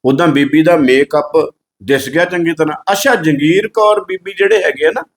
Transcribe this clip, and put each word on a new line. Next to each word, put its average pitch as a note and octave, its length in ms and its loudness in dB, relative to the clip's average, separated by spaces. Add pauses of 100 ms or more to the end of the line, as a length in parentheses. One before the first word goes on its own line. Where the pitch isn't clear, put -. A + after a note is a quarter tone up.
ਉੱਦਾਂ C#3+ 240 2
ਬੀਬੀ C#3+ 340 2
ਦਾ E3+ 140 4
ਮੇਕਅਪ C#3+ 760 0 (280)
ਦਿਸ C3+ 260 -2
ਗਿਆ E3 160 0
ਚੰਗੀ F3 280 -2
ਤਰ੍ਹਾਂ। D#3 400 -4
ਅੱਛਾ, B3 220 0
ਜੰਗੀਰ D#3+ 540 0
ਕੌਰ G#3+ 360 0
ਬੀਬੀ F#3+ 280 -12
ਜਿਹੜੇ G3 300 0
ਹੈਗੇ C#3+ 240 -2
ਆ E3 40 4
ਨਾ B3+ 120 -8 (140)